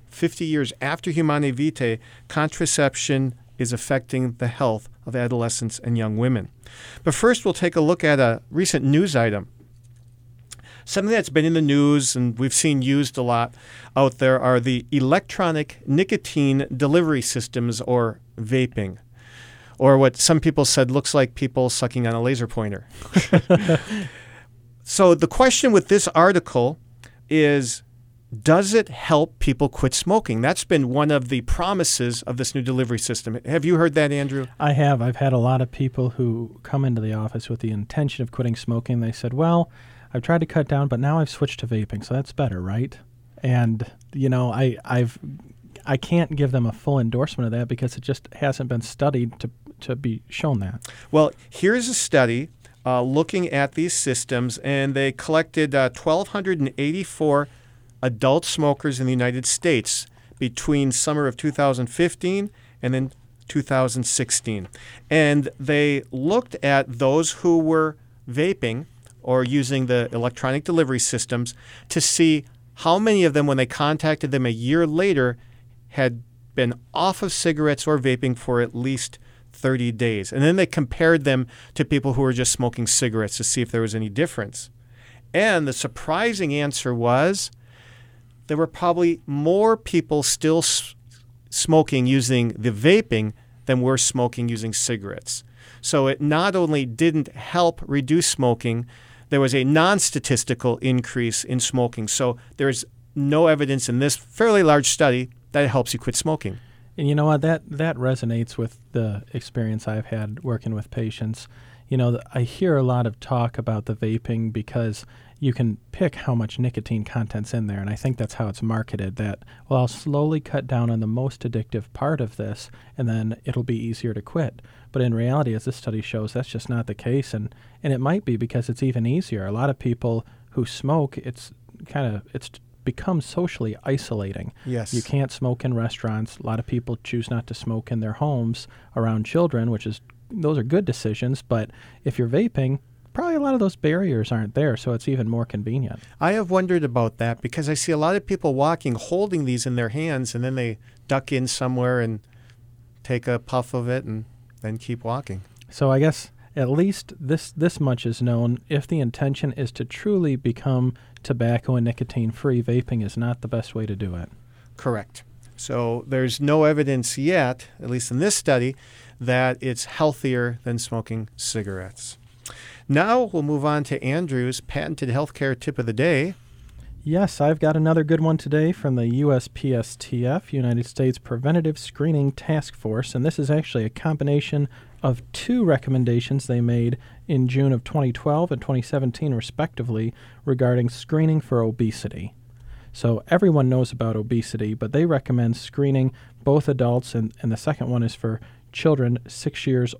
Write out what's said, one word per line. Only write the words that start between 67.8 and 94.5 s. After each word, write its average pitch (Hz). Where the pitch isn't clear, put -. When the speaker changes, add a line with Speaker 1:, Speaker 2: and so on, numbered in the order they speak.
Speaker 1:
vaping 135
or 127
using 135
the 123
electronic 127
delivery 147
systems 120
to -
see 156
how 170
many 208
of 147
them, 147
when 139
they 131
contacted 151
them 131
a 123
year 127
later, 151
had 120
been 123
off 180
of 190
cigarettes 151
or 151
vaping 127
for 123
at 117
least 123
thirty 123
days. 110
And 135
then 160
they 190
compared 160
them 131
to 156
people 139
who 127
were 131
just 123
smoking 120
cigarettes 110
to -
see -
if 113
there 117
was 110
any 110
difference. 107
And 180
the 131
surprising 180
answer 143
was 131
there 151
were 160
probably 170
more 175
people 156
still 160
s-, -
smoking 151
using 127
the 110
vaping 110
than 127
were 131
smoking 123
using 113